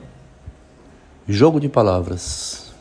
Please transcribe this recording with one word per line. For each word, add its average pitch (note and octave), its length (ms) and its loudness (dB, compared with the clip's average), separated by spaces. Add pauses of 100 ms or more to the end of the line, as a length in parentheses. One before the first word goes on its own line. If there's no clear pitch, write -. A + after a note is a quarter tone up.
(1300)
jogo C#3+ 320 4
de C#3+ 100 -2
palavras F2+ 1120 -2